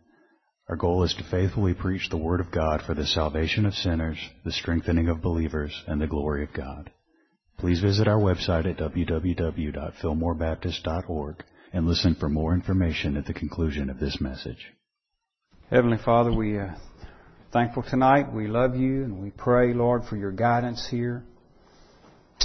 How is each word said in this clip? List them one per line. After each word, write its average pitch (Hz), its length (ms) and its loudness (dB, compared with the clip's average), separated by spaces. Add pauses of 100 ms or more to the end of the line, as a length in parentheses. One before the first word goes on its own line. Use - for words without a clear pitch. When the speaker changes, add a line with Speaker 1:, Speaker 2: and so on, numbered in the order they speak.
(680)
Speaker 1:
Our 85 100 -4
goal 90 260 2
is 82 140 2
to - 140 -12
faithfully 92 440 2
preach 92 340 -2
the 92 80 -4
Word 82 240 0
of 87 100 -6
God 78 300 2
for 82 140 -4
the 76 120 -2
salvation 80 600 0
of 98 80 0
sinners, 80 420 -2 (260)
the 82 100 -4
strengthening 85 580 0
of 80 100 -2
believers, 78 680 -2
and 73 140 -2
the 76 60 0
glory 73 380 -2
of - 100 -10
God. 69 360 -10 (680)
Please 87 220 2
visit 101 280 4
our 107 100 4
website 90 460 2
at 87 140 -2
w 82 260 -2
w 82 300 0
w 80 360 -2
dot 71 300 -8
fillmore 82 340 0
baptist 80 480 -4
dot 85 260 -4
org 78 360 -8 (300)
and 82 120 2
listen 85 280 4
for 78 160 -2
more 80 240 2
information 85 640 0
at 73 80 -6
the - 80 -6
conclusion 73 560 -2
of 65 100 -10
this 69 180 -4
message. - 540 -8 (960)
Speaker 2:
Heavenly 120 340 4
Father, 117 300 4
we, 107 260 0
uh, 98 120 -6 (840)
thankful 117 300 0
tonight. 131 500 4
We 107 140 -4
love 123 300 2
you, 131 280 0
and 98 180 -6
we 101 80 -8
pray, 123 440 2
Lord, 120 340 2
for 113 80 -4
your 98 160 -4
guidance 120 580 0
here. 123 340 -4 (1200)